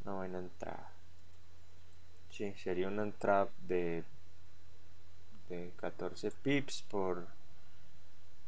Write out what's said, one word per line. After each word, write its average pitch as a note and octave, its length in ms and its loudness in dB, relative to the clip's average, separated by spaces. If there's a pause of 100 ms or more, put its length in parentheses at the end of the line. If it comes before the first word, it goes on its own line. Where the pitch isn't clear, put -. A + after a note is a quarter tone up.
una G2+ 80 0
buena F#2 260 -2
entrada. - 500 -4 (1400)
Sí, G2+ 240 -2
sería F#2 340 0
una G2+ 160 2
entrada G2+ 460 4 (180)
de, F2 380 2 (1400)
de F2 260 0
catorce F2+ 560 0
pips - 520 2
por, F2+ 440 2 (1200)